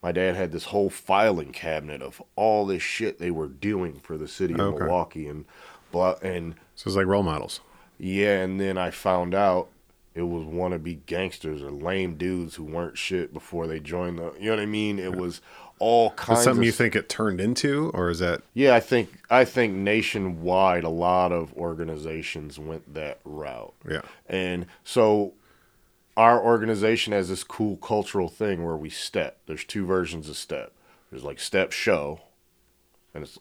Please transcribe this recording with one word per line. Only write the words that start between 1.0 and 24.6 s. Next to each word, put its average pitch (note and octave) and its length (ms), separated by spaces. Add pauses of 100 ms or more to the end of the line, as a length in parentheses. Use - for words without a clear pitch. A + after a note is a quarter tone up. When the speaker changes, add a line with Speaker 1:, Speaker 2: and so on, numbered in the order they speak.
Speaker 1:
cabinet D2+ 500
of - 200 (140)
all G#2+ 300
this F#2+ 160
shit - 360
they F2 120
were D#2+ 180
doing E2 520
for - 180
the D2+ 100
city F2 260
of - 60
Speaker 2:
Okay. F#2+ 240
Speaker 1:
Milwaukee D#2+ 440
and D2 160 (480)
blah, F2+ 300
and F2 320 (200)
Speaker 2:
So - 140
it's G2 80
like F#2+ 100
role G2+ 160
models. D#2 380 (380)
Speaker 1:
Yeah, G2 420
and F#2+ 200
then F#2+ 180
I F2+ 120
found F2+ 440
out F#2+ 340 (460)
it E2+ 80
was E2+ 220
wannabe E2+ 640
gangsters E2 560
or C#2 80
lame F2 440
dudes F2 400
who E2 100
weren't E2 320
shit F2+ 380
before E2 320
they D#2+ 140
joined F2 380
the, E2 200
you G2 80
know A2 100
what G#2 60
I G#2 40
mean? G#2+ 320
It F#2 180
was F2+ 240 (400)
all A2+ 320
kinds A#2 280
Speaker 2:
Is A#2+ 40
something B2 180
Speaker 1:
of - 40
Speaker 2:
you A2+ 40
Speaker 1:
s- G#2 60
Speaker 2:
think A#2 200
it - 120
turned G2+ 320
into, C#3+ 540
or F2 160
is E2+ 100
that F2 220 (120)
Speaker 1:
Yeah, C3 200
I A#2 60
think, A#2 300 (200)
I B2+ 140
think A2+ 300
nationwide F#2+ 1080
a E2 40
lot F2 440
of E2 220
organizations D#2+ 1040
went D2+ 360
that D2 300
route. C#2 500 (140)
Speaker 2:
Yeah. D#2 140 (260)
Speaker 1:
And F2+ 380 (180)